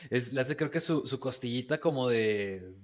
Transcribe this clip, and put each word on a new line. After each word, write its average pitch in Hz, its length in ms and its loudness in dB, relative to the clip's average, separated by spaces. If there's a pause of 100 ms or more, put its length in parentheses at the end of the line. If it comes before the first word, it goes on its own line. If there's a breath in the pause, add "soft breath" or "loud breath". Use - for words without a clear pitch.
Es, 123 240 2
le 143 80 0
hace 139 160 0
creo 151 140 0
que 170 100 0
su, 151 240 2
su 131 140 -2
costillita 127 600 -2
como 135 300 2
de, 101 640 0 (100)